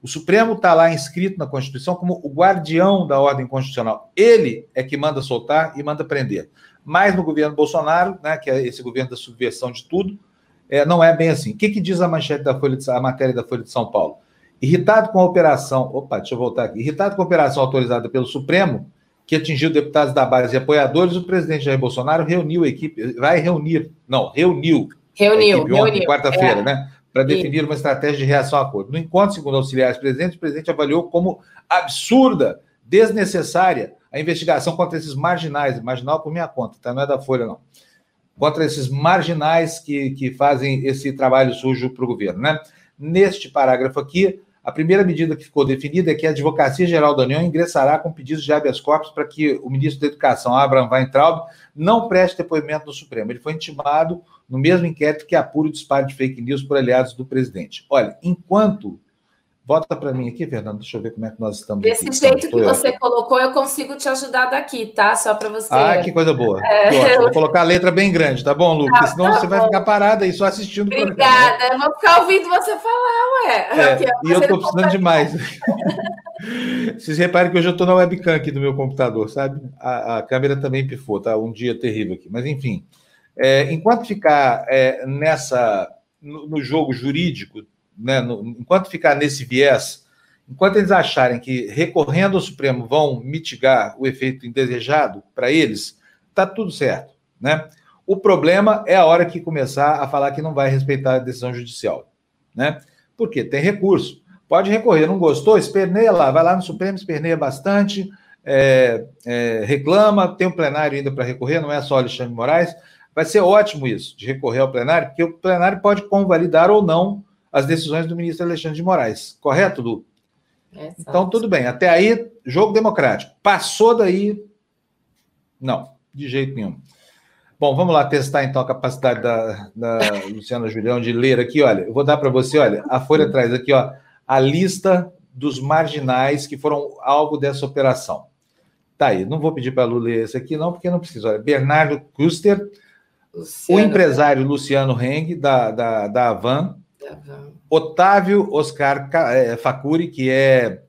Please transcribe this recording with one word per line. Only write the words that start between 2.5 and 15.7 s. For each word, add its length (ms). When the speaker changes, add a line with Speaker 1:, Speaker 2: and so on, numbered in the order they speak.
Speaker 1:
da 140
ordem 260
constitucional. 680
Ele 580
é 80
que 140
manda 260
soltar 560
e 60
manda 220
prender. 440
Mas 280
no 80
governo 320
Bolsonaro, 720
né, 140
que 120
é 160
esse 160
governo 280
da 80
subversão 560
de 100
tudo, 340
é, 160
não 180
é 120
bem 140
assim. 220
O 60
que 120
que 120
diz 180
a 80
manchete 380
da 120
Folha 200
de, 120
a 120
matéria 340
da 80
Folha 200
de 60
São 220
Paulo? 260
Irritado 480
com 100
a 60
operação, 680